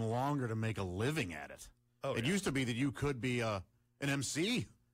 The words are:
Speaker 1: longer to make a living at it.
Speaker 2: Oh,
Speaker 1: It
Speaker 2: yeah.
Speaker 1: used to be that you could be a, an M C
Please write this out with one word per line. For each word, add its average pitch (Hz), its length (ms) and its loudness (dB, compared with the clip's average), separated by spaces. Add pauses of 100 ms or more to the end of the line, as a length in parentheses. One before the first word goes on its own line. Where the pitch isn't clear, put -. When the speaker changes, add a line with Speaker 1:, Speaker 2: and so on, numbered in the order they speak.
Speaker 1:
longer 131 400 2
to 113 60 -2
make 110 220 0
a 98 60 -2
living 101 500 0
at 71 180 -10
it. - 180 -16 (340)
Speaker 2:
Oh, 139 100 -2
Speaker 1:
It 113 120 0
Speaker 2:
yeah. 143 60 4
Speaker 1:
used 196 120 2
to 185 80 -2
be 131 140 2
that 117 100 0
you 131 160 2
could 139 300 -2
be 123 180 2
a, 107 240 0 (380)
an 143 80 0
M 139 140 2
C 180 440 0 (260)